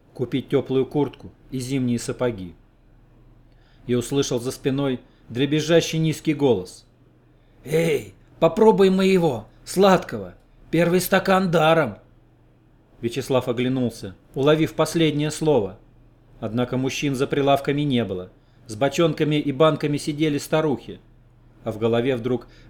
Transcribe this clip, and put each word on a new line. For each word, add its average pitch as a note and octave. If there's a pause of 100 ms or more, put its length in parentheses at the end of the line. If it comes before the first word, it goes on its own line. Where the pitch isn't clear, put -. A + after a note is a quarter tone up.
(140)
купить B2
теплую C3
куртку B2+ (180)
и C3
зимние B2+
сапоги. G#2+ (1300)
И A#2+
услышал C3+
за B2+
спиной C3+ (300)
дребезжащий D3+
низкий D#3+
голос: B2 (800)
«Эй, D3+ (260)
попробуй G3
моего, F#3 (160)
сладкого! E3 (380)
Первый F3
стакан F#3+
даром!» D#3 (1000)
Вячеслав B2
оглянулся, B2 (220)
уловив D3+
последнее D#3
слово. B2 (600)
Однако A#2
мужчин C3+
за C3
прилавками C#3
не B2+
было. F#2+ (360)
С A2
бочонками D3
и D3
банками D3
сидели D3
старухи. D3 (640)
А A2+
в G#2
голове A#2
вдруг A#2+ (200)